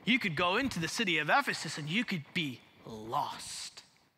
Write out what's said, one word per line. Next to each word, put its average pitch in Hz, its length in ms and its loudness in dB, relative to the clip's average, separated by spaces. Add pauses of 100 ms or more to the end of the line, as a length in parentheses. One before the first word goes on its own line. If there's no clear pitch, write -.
You 247 140 4
could 190 160 0
go 180 220 4
into 254 220 0
the 165 80 0
city 180 300 2
of 151 120 2
Ephesus 208 480 2
and 151 120 -4
you 202 140 2
could 185 200 -2 (100)
be 139 260 -2 (260)
lost. - 960 -6 (340)